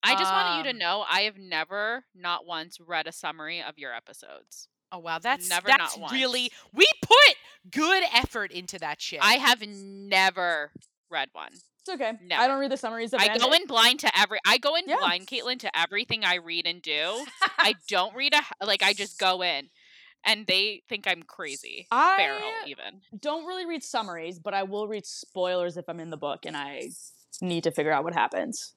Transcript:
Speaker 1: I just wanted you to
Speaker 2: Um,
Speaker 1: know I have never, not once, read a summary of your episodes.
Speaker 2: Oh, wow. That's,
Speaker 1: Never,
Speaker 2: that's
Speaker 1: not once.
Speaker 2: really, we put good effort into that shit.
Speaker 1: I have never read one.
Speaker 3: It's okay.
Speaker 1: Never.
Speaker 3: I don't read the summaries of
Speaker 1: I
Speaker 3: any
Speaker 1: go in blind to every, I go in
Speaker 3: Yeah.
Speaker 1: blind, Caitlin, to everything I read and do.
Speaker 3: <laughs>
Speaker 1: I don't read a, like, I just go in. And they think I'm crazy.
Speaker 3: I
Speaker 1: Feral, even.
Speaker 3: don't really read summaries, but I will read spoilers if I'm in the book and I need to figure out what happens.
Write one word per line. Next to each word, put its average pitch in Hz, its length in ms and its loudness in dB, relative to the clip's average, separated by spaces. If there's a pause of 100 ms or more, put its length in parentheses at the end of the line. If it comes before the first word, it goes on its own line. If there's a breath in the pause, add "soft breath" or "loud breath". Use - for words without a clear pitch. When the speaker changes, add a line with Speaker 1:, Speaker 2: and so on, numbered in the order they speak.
Speaker 1:
I 233 120 4
just 190 160 2
wanted 180 260 2
you - 80 -4
to 277 60 -2
Speaker 2:
Um, 240 60 -6
Speaker 1:
know 196 320 -2
I 185 120 2
have 208 160 -4
never, 196 640 -6 (100)
not 175 320 -6
once, 170 340 -10
read 165 280 -4
a 165 40 -10
summary 160 500 -8
of 151 180 -12
your 135 140 -10
episodes. - 720 -18 (240)
Speaker 2:
Oh, 185 80 -14
wow. 165 180 -6
That's, 240 320 -2
Speaker 1:
Never, 175 180 0
Speaker 2:
that's 240 280 4
Speaker 1:
not - 60 -14
once. - 120 -8
Speaker 2:
really, 254 380 -2 (220 soft breath)
we 302 120 8 (160)
put 523 340 8 (360 soft breath)
good 359 320 2 (100)
effort 233 380 0
into 180 280 -12
that 156 220 -8
shit. - 220 -8
Speaker 1:
I 214 120 6
have 247 300 2
never 190 1040 0 (380)
read 143 220 -4
one. 78 220 -14 (260)
Speaker 3:
It's - 100 -14
okay. 254 320 -4
Speaker 1:
Never. 175 200 0
Speaker 3:
I 254 60 6
don't 269 120 2
read 277 120 0
the 269 60 -2
summaries 226 360 -6
of 202 80 0
Speaker 1:
I 208 60 6
Speaker 3:
any 220 120 2
Speaker 1:
go 254 140 4
in 339 120 4
blind 240 360 4
to 240 180 2
every, 202 260 2
I 220 120 6
go 240 180 0
in 349 120 0
Speaker 3:
Yeah. 311 100 2
Speaker 1:
blind, 180 300 0
Caitlin, 247 320 -6
to 226 180 -4
everything 208 460 0
I 180 120 4
read 170 320 -4
and 170 140 -6
do. 165 440 -2 (160)
Speaker 3:
<laughs> 262 160 0
Speaker 1:
I 214 180 4 (120)
don't 196 280 0
read 277 200 0
a, 285 300 0
like, 202 180 2
I 202 100 4
just 202 240 -6
go 185 240 2
in. 151 280 -2 (560 soft breath)
And 214 220 0
they 196 400 0
think 208 200 -8
I'm 175 160 -2
crazy. - 680 -14
Speaker 3:
I 311 260 4
Speaker 1:
Feral, 415 340 0 (160)
even. 165 340 -14 (180)
Speaker 3:
don't 302 260 -6
really 370 200 -8
read 330 180 -8
summaries, 180 560 -6
but 196 140 -8
I 196 100 0
will 208 240 -6
read 208 180 -8
spoilers 180 680 -4
if 175 140 -12
I'm 170 100 -10
in 165 120 -12
the 156 60 -10
book 143 280 -6
and 160 100 -8
I 143 340 -8 (520)
need 175 240 -2
to 165 60 2
figure 156 200 0
out 151 140 2
what 170 80 -6
happens. 117 640 -2